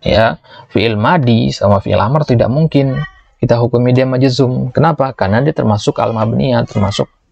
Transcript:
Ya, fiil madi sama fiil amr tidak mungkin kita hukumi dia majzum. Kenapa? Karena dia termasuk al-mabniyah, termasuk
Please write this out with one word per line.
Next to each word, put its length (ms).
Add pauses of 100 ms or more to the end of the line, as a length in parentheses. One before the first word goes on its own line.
Ya, 360 (320)
fiil 280
madi 560
sama 240
fiil 200
amr 280
tidak 240
mungkin 480 (400)
kita 160
hukumi 400
dia 80
majzum. 720
Kenapa? 400
Karena 240
dia 160
termasuk 400
al-mabniyah, 720
termasuk 400 (240)